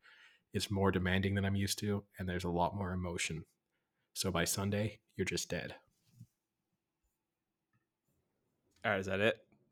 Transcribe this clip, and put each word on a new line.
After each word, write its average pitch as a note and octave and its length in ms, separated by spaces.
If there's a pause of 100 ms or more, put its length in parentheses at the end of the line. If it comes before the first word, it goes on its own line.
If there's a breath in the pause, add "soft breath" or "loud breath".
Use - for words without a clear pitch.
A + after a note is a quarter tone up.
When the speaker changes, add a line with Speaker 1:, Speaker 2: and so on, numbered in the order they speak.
(540 soft breath)
Speaker 1:
It's G2+ 180
more G2 200
demanding F#2+ 440
than G2+ 100
I'm G2 100
used G2 240
to, G2+ 240 (140)
and F#2 100
there's F2+ 160
a F2 60
lot F2 260
more F#2+ 180
emotion. F2 520 (680)
So - 180
by E2+ 140
Sunday, G2+ 560 (140)
you're F#3+ 100
just - 240
dead. - 260 (3000)
Speaker 2:
All A2+ 60
right, G2 80
is G2 60
that F#2+ 160
it? A2 160 (340)